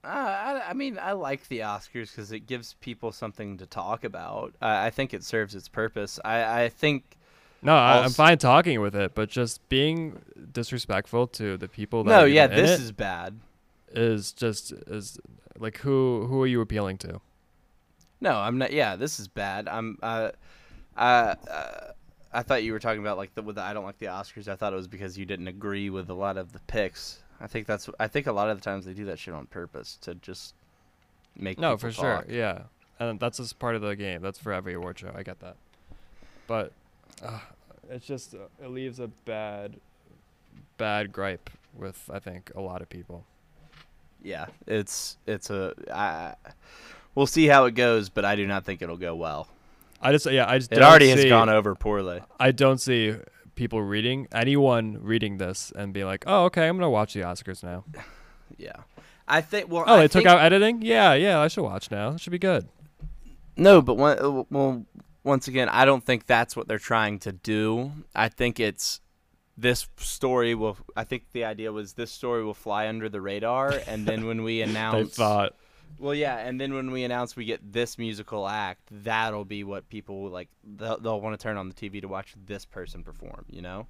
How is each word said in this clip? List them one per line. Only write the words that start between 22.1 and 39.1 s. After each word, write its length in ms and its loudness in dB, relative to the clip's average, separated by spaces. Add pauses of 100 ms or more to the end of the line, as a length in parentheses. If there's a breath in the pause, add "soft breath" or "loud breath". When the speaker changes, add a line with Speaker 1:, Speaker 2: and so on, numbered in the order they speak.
Speaker 1:
I 100 -4
thought 200 0
you 100 -4
were 60 -6
talking 200 -4
about, 160 -6
like, 200 -12
the, 60 -10
with 140 -12
the 60 -10
"I 120 -8
don't 120 -10
like 120 -16
the 100 -12
Oscars." 420 -14
I 80 -8
thought 160 -4
it 20 -6
was 140 -8
because 280 -14
you 80 -10
didn't 220 -10
agree 420 -8
with 200 -10
a 40 -10
lot 240 -6
of 140 -12
the 160 -20
picks. 520 -6 (200)
I 80 -16
think 200 -10
that's, 220 -6 (120)
I 80 -2
think 180 -4
a 60 -4
lot 160 0
of 80 -4
the 60 -16
times 220 -8
they 80 -14
do 120 -12
that 120 -10
shit 160 -16
on 120 -14
purpose 560 -16
to 140 -14
just 380 -18 (840)
make 200 -10
Speaker 2:
No, 200 -2
Speaker 1:
people 120 -8
Speaker 2:
for 40 -10
sure. 240 -2
Speaker 1:
talk. 100 -10
Speaker 2:
Yeah. 360 -6 (360)
And 200 -8
that's 180 -6
just 220 -14
part 160 -4
of 60 -6
the 140 -6
game. 260 -10
That's 180 -12
for 120 -10
every 220 -8
award 260 -12
show. 160 -16
I 80 -14
get 160 -16
that. 160 -20 (920 soft breath)
But, 260 -6 (500)
uh, 160 -14 (500 loud breath)
it's 160 -16
just, 300 -14
uh, 40 -20 (220)
it 100 -16
leaves 280 -12
a 80 -10
bad, 720 -12 (1000)